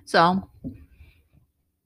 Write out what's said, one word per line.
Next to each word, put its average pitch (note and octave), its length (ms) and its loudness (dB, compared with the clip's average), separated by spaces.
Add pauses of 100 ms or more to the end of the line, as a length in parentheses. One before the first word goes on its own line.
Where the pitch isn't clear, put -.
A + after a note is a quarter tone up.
So, F3+ 440 0 (1400)